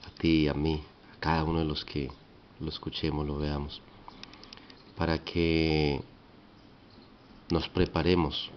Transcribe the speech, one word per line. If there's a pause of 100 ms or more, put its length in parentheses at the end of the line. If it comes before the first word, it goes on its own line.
a
ti,
a
mí, (320)
a
cada
uno
de
los
que (480)
lo
escuchemos,
lo
veamos, (1120)
para
que (1500)
nos
preparemos,